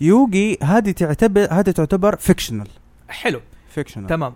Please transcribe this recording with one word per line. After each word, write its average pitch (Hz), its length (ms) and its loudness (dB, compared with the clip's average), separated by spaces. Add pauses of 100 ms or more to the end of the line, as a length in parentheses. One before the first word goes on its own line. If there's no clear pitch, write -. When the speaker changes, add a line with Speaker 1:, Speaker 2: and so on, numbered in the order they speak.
Speaker 1:
يوغي 202 640 2
هذه 202 280 2
تعتبر، 190 600 0
هذه 190 200 2
تعتبر 180 460 0
فيكشنال. 107 520 -2 (400)
Speaker 2:
حلو. 160 320 -6 (280)
Speaker 1:
فيكشنال. 123 380 -10
Speaker 2:
تمام. 147 300 -4